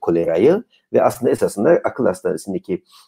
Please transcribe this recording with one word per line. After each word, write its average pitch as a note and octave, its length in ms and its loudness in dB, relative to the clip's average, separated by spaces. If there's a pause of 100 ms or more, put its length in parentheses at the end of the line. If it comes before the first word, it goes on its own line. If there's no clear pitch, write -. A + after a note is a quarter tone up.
kolerayı. F2 640 2 (300)
Ve A2+ 100 4
aslında C3 280 0
esasında G#2+ 380 0
akıl - 360 0
hastanesindeki F2+ 800 -6 (240)